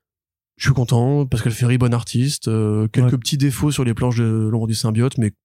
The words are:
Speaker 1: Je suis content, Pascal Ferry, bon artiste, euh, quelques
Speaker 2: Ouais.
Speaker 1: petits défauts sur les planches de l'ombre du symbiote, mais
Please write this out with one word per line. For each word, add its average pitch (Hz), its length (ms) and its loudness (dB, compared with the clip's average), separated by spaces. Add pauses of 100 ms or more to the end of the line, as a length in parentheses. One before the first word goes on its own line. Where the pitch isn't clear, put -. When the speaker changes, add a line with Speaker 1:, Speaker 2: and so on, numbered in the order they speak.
(580)
Speaker 1:
Je - 60 -10
suis 139 100 2
content, 127 540 2
Pascal 120 240 -2
Ferry, 123 260 0
bon 120 160 2
artiste, 120 540 -2
euh, 110 400 0
quelques 123 240 2
Speaker 2:
Ouais. 127 80 2
Speaker 1:
petits 143 180 -4
défauts 143 320 0
sur 139 140 -2
les 120 100 0
planches 123 240 -2
de 110 340 0
l'ombre 113 140 -2
du 110 80 -2
symbiote, 113 460 0
mais 107 140 0 (120)